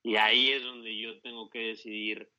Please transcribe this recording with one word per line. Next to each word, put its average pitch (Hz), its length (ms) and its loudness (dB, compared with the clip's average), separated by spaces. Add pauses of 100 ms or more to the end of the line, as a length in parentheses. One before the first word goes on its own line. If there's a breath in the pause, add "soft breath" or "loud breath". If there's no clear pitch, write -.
Y 113 140 0
ahí 120 360 6
es 135 120 0
donde 117 360 -10
yo 110 220 -10
tengo 117 280 -14
que 117 100 -10
decidir 107 800 -6